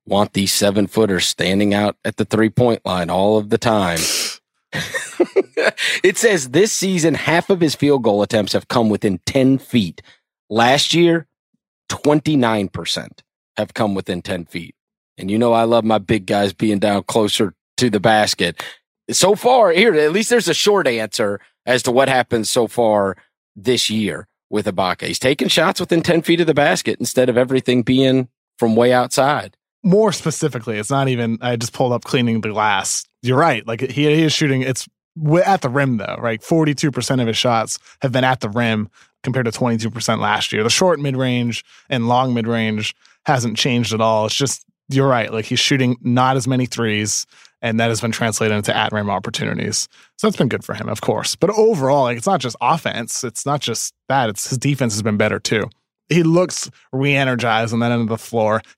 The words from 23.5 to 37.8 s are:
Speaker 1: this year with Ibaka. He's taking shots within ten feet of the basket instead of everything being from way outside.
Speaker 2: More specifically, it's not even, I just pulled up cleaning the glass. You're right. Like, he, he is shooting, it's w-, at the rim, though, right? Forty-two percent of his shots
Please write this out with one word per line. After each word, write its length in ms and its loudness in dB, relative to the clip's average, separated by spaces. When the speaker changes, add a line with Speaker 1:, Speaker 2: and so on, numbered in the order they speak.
Speaker 1:
this 360 -2
year 360 -4
with 160 -2
Ibaka. 400 -2
He's 120 -6
taking 300 0
shots 320 0
within 220 0
ten 200 2
feet 180 2
of 60 0
the 80 2
basket 440 0
instead 300 0
of 80 2
everything 460 2
being 460 2
from 160 2
way 180 4
outside. 640 0
Speaker 2:
More 280 4
specifically, 640 -6
it's 120 -6
not 180 0
even, 320 -2
I 160 -2
just 160 -6
pulled 200 0
up 120 -4
cleaning 360 0
the 100 -6
glass. 540 -2
You're 180 0
right. 280 2
Like, 140 -6
he, 80 -4
he 80 2
is 100 2
shooting, 300 0
it's 260 -6
w-, 220 2
at 180 2
the 80 -2
rim, 280 0
though, 240 -6
right? 220 -4
Forty-two 500 0
percent 280 -2
of 60 0
his 100 -2
shots 420 0